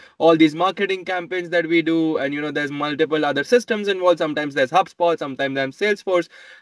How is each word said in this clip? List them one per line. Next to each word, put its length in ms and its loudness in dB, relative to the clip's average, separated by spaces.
all 180 6
these 180 6
marketing 500 -2
campaigns 460 -6
that 160 0
we 160 2
do, 360 0
and, 140 -4
you 80 -6
know, 100 -6
there's 200 -4
multiple 600 -2
other 140 -2
systems 440 0
involved. 300 2
Sometimes 360 -4
there's 160 0
HubSpot, 480 0
sometimes 380 -6
there's 200 -4
Salesforce. 520 0